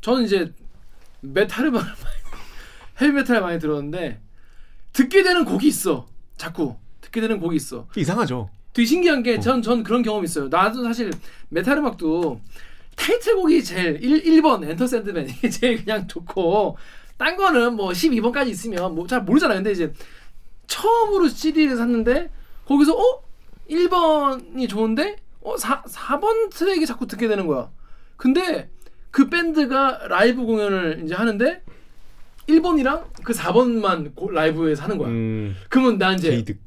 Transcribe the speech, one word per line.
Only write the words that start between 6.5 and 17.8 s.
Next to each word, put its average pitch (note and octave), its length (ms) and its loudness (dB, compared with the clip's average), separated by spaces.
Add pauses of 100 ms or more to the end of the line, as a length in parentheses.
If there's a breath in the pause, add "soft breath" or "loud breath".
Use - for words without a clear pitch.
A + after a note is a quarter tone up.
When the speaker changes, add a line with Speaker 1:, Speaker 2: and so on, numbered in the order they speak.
Speaker 1:
듣게 - 180 -8
되는 A3 220 0
곡이 E3 160 -2
있어. A#2+ 300 -8 (100)
Speaker 2:
이상하죠. D#3 520 -2 (220)
Speaker 1:
되게 A#3+ 140 2
신기한 D4+ 380 4
게 A#3 120 2
Speaker 2:
어. - 60 -2
Speaker 1:
전, B3 200 2
전 A3+ 220 0
그런 A3+ 200 2
경험이 G#3+ 220 -2
있어요. D3+ 220 -4
나도 G3+ 380 2
사실 A3+ 260 -2 (380 loud breath)
메탈 F#3 280 0
음악도 E3 600 -2 (560 soft breath)
타이틀곡이 F#4 680 2
제일 F3+ 380 -2
일, D4+ 240 2
일 D#4+ 160 8
번 B3 220 4
엔터 E3 240 0
샌드맨 G3+ 400 -2
<laughs> - 20 -10
이게 A3+ 200 -2
제일 A#3 340 0
그냥 G3+ 240 -4
좋고 F3 680 -2 (400 loud breath)
딴 D#4 180 -2
거는 B3 400 4
뭐 G3 180 -2